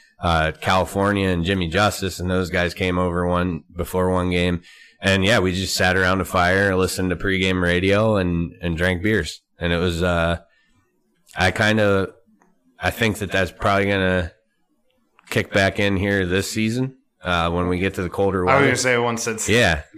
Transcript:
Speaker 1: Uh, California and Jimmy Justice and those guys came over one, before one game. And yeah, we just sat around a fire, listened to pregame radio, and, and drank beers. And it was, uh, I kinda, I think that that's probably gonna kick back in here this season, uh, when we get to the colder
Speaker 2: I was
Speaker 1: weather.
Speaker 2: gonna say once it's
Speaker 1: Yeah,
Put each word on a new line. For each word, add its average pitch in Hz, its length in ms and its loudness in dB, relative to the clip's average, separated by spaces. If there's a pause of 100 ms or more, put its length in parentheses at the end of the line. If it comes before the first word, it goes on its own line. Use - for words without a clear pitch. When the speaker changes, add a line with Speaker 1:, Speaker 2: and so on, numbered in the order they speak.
(200)
Speaker 1:
Uh, 80 400 0
California 98 720 0
and 85 160 0
Jimmy 92 220 0
Justice 95 520 0
and 90 120 -6
those 90 180 -2
guys 87 240 -2
came 90 240 -2
over 87 300 0
one, 90 360 -2 (120)
before 90 340 -2
one 90 220 0
game. 87 300 0 (400)
And 95 220 2
yeah, 110 140 4
we 92 160 2
just 92 220 -4
sat 92 200 2
around 92 260 2
a 85 40 -4
fire, 92 500 2
listened 92 360 0
to 87 40 -2
pregame 92 460 0
radio, 98 540 2
and, 87 380 -2 (100)
and 85 140 -2
drank 90 260 0
beers. 104 380 -2 (180)
And 85 120 -2
it 85 60 0
was, 85 240 0
uh, 85 380 0 (1000)
I 92 140 2
kinda, 104 640 2 (680)
I 87 100 -4
think 107 300 -2
that 98 100 -6
that's 95 220 -2
probably 101 340 0
gonna 92 460 0 (1000)
kick - 240 -4
back 95 260 2
in 101 180 0
here 98 280 0
this 92 240 -2
season, 117 480 -4 (240)
uh, 85 300 0
when 87 160 0
we 90 100 0
get 92 180 -2
to 98 60 -4
the 87 80 -4
colder 98 300 0 (100)
Speaker 2:
I 131 40 4
was - 0 -
Speaker 1:
weather. 139 140 4
Speaker 2:
gonna 123 100 2
say 123 200 2
once 120 300 -2
it's 107 200 -4
Speaker 1:
Yeah, 95 360 2 (140)